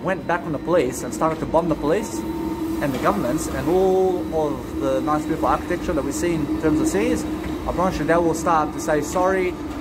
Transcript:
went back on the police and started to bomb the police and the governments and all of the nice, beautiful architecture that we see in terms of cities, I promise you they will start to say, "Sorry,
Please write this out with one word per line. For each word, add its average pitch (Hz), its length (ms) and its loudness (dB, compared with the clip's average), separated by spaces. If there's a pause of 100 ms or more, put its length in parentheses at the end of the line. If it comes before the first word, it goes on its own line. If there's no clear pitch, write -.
went 160 240 -2
back 170 140 0
on 160 100 -6
the 135 80 -2
police 147 420 2
and 123 120 -6
started 160 260 0
to 143 80 -2
bomb 160 220 2
the 147 60 2
police 175 440 -2
and - 760 -4
the 123 60 -2
governments 156 480 0
and 135 200 -2
all 175 800 2
of 135 340 -4
the 135 200 0
nice, 151 220 0
beautiful 151 240 0
architecture 165 460 -2
that 139 100 0
we 139 80 -4
see 170 240 0
in 156 260 -2
terms 156 200 4
of 156 60 2
cities, 220 360 2
I - 480 -4
promise 165 260 0
you 151 80 -2
they 165 100 4
will 170 200 4
start 160 380 2
to 139 80 -6
say, 151 200 0
"Sorry, 185 540 0 (260)